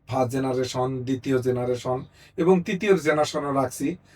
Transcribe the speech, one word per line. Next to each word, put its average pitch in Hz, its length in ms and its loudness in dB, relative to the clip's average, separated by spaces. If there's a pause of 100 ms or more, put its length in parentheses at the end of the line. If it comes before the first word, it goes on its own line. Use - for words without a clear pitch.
ফার্স্ট 123 260 0
জেনারেশন, 131 720 -2
দ্বিতীয় 131 340 0
জেনারেশন 123 680 -2 (320)
এবং 180 260 4
তৃতীয় 196 360 2
জেনারেশনও 151 540 0
রাখছি, 135 440 -2 (200)